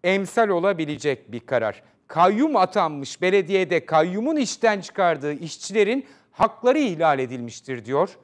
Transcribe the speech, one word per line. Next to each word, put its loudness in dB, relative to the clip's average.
Emsal 2
olabilecek -2
bir -8
karar. -2
Kayyum 2
atanmış -2
belediyede 0
kayyumun 0
işten 0
çıkardığı -2
işçilerin -2
hakları 0
ihlal 2
edilmiştir -8
diyor -2